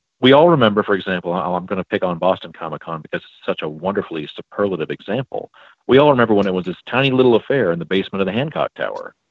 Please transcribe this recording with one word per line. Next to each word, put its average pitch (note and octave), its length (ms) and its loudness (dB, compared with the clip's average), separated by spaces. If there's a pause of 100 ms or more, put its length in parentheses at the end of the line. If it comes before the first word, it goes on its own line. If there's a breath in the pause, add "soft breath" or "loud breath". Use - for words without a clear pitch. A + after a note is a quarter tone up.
(200)
we B2+ 120 6
all D3+ 160 8
remember, A2 340 4
for G#2 120 0
example, F2+ 380 -4
I-, F2+ 240 -2
I'm F2+ 100 -6
gonna F#2+ 180 -6
pick G2 200 -4
on F2 140 -2
Boston F2+ 340 -2
Comic D#2 300 -10
Con E2 180 -10
because - 220 -10
it's - 240 -20
such F#2 160 -6
a E2 60 -6
wonderfully E2 680 -6
superlative F2 560 -4
example. - 600 -8 (380 loud breath)
We B2 100 6
all D3 120 6
remember A#2 240 4
when G2+ 120 2
it F#2+ 80 -2
was F2+ 120 -4
this F2+ 100 -6 (100)
tiny C3+ 240 0
little B2+ 240 4
affair A2 380 0
in E2+ 80 -4
the E2+ 40 -8
basement F#2+ 380 -4
of F#2+ 40 -2
the F#2+ 60 -4
Hancock A#2 420 -4
Tower, - 420 -10 (140)